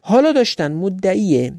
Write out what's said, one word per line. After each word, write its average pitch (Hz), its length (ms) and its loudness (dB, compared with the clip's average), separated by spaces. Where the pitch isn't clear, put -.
حالا 277 320 2
داشتن 196 400 0
مدعی 185 880 -2